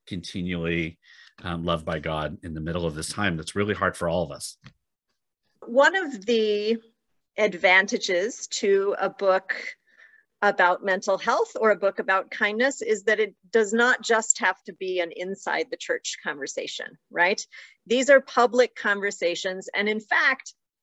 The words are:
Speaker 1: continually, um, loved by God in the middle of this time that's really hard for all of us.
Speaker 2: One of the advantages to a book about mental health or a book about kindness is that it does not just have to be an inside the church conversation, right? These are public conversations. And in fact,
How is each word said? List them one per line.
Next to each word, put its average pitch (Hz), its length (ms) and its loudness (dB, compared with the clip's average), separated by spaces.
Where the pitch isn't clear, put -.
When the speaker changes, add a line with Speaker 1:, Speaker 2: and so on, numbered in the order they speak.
Speaker 1:
continually, 85 920 -4
um, 85 200 -6
loved 85 220 -2
by 82 140 -4
God 76 440 -4
in 82 100 -10
the 78 80 -8
middle 85 240 -4
of 78 100 -2
this 80 140 -8
time 101 280 -2
that's 78 180 -10
really 104 180 0
hard 92 220 0
for - 120 -4
all 87 160 0
of 76 80 -6
us. - 260 -14
Speaker 2:
One 285 300 4
of 269 300 -4
the 220 520 2
advantages 190 1120 2
to 196 520 2
a 196 100 0
book 190 460 0
about 190 420 4
mental 196 340 0
health 285 420 0
or 220 120 4
a 196 40 4
book 196 240 -2
about 190 320 0
kindness 220 500 0
is 220 220 -4
that 208 160 2
it 208 160 -2
does 220 220 2
not 240 280 2
just 220 380 0
have 190 240 -2
to 190 100 -16
be 185 260 -4
an 170 160 -4
inside 175 540 -6
the 170 80 -10
church - 460 -6
conversation, - 760 -10
right? 180 340 2
These 247 240 2
are 269 120 8
public 240 540 2
conversations. 190 1000 -2
And 202 120 0
in 214 120 0
fact, 285 540 -2